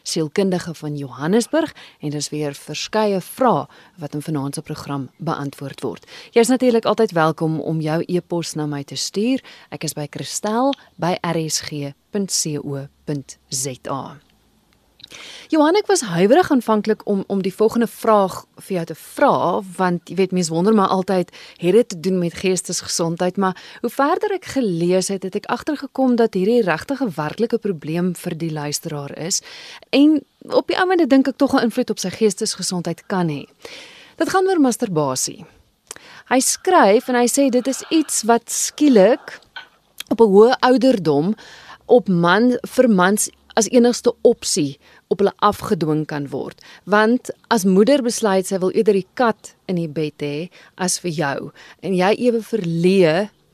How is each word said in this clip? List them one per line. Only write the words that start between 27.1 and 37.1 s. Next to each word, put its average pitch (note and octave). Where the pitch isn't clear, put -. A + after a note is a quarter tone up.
werklike G3+
probleem F3
vir F3
die E3
luisteraar D3
is, E3
en D4
op E4+
die -
ou F#4
ende F4
dink C4+
ek B3+
tog C4+
'n C4+
invloed A#3+
op G#3
sy F#3
geestesgesondheid F#3
kan F3+
hê. C#3+
Dit D#4+
gaan F#4+
oor F#4+
masturbasie. F3+
Hy B3+
skryf B3+
en B3+